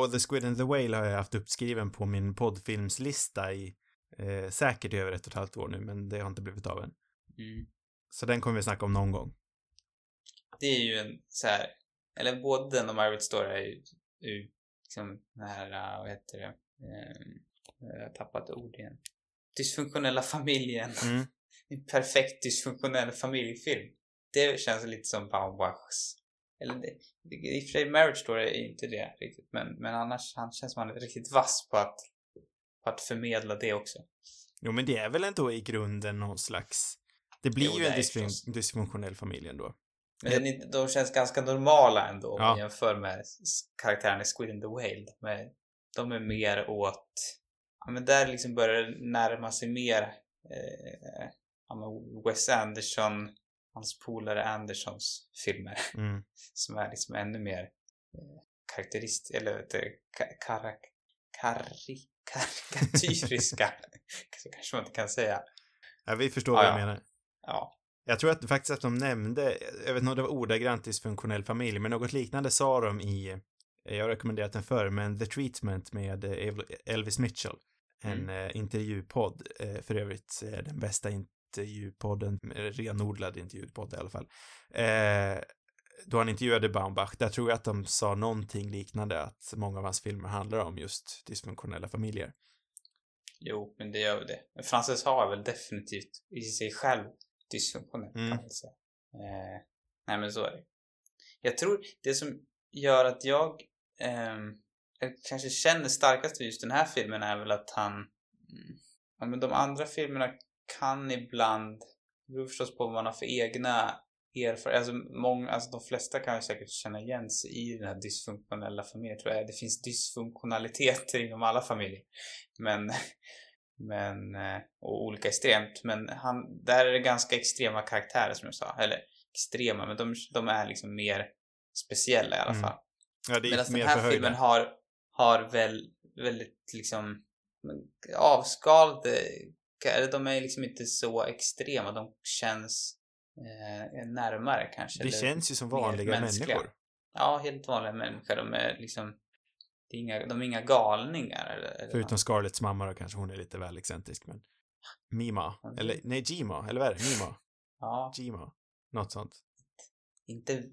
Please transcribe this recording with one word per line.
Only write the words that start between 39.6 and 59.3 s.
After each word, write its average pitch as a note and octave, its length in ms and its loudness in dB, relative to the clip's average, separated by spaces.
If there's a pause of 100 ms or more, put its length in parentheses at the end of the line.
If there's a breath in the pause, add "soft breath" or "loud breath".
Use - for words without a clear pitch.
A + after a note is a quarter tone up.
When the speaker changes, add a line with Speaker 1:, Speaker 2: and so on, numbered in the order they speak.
Speaker 2:
Men B2 80 2
Speaker 1:
Jag B2+ 120 6
Speaker 2:
den C3+ 180 0
är, - 100 -14
de C3+ 160 2
känns C3 260 2
ganska B2+ 280 4
normala C3 680 10
ändå G2+ 240 -8
om G2+ 80 -2
man A2+ 160 6
Speaker 1:
Ja. G#2 60 -2
Speaker 2:
jämför G#2+ 320 2
med G2 240 -4
s-, - 420 -4 (200)
karaktären G2+ 400 4
i - 40 -4
Squid - 260 -4
and G#2 100 -8
the G#2+ 60 -6
Whale. G#2+ 380 -4 (160)
Men G#2+ 280 -6 (460)
de A#2+ 160 -2
är A2+ 80 -2
mer G#2+ 500 0
åt... G2+ 420 -2 (760)
Ja, B2 60 -6
men B2 140 -4
där C#3 220 8
liksom B2 280 -4
börjar A2+ 280 6
det A#2 280 -6
närma A#2 400 2
sig A#2 180 -4
mer, A#2+ 320 4 (500)
eh, - 800 -10 (400)
ja, A#2+ 60 -10
men A2 500 -12
Wes A2 240 2
Anderson, G#2+ 880 2 (380)
hans - 260 -10
polare A2 460 -2
Andersons G#2+ 840 -6 (160)
filmer. F#2+ 320 -4 (160)
Speaker 1:
Mm. G#2 300 -2 (140)
Speaker 2:
<laughs> - 160 -20
Som - 240 -6
är G#2 120 -2
liksom - 260 -8
ännu G#2 240 -4
mer, G2 240 -4
eh, - 800 -20 (340)
karakterist-, - 600 -6